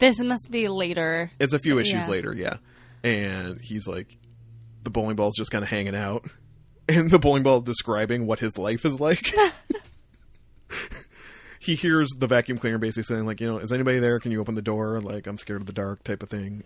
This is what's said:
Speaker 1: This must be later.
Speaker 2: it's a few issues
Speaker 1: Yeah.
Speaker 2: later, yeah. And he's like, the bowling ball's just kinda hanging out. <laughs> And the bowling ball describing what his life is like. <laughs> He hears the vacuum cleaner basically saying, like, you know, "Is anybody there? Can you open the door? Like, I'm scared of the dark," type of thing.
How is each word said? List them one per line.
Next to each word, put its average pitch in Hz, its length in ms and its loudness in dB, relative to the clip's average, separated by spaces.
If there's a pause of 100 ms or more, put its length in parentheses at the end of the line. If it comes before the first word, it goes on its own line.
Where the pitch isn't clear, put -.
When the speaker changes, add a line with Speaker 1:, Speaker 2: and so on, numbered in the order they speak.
Speaker 1:
This 254 200 6
must 247 300 -4
be 233 180 -2
later. 170 600 -2 (100)
Speaker 2:
it's 139 140 2
a 147 40 4
few 139 200 2
issues 107 260 0
Speaker 1:
Yeah. 87 40 -4
Speaker 2:
later, 95 260 -2
yeah. - 240 -4 (440)
And 98 580 -2
he's 104 280 -8
like, 90 280 -8 (680)
the 120 60 -6
bowling 110 260 0
ball's 104 200 2
just 107 160 -6
kinda 101 140 -2
hanging 98 280 -2
out. 101 360 -4
<laughs> - 40 -20 (540)
And 160 240 4
the 185 80 10
bowling 139 240 4
ball 131 160 6
describing 117 680 -2
what 107 140 0
his 110 180 -4
life 107 260 -2
is 139 140 0
like. 151 400 2
<laughs> - 1300 -4 (880)
He 165 160 0
hears 160 320 4 (100)
the 131 80 0
vacuum 120 320 2
cleaner 113 200 0
basically 110 260 -2
saying, 113 200 -2
like, 110 160 -4
you 113 60 -4
know, 113 120 -2
"Is 107 140 -4
anybody 127 280 2
there? 120 180 4
Can 117 140 -4
you 110 80 -2
open 110 160 -2
the 107 60 -4
door? 110 380 -2
Like, 101 280 -8
I'm 104 100 -8
scared 101 220 -8
of 101 80 -10
the 98 40 -10
dark," 98 300 -6
type 101 220 -6
of - 40 -12
thing. 101 380 -8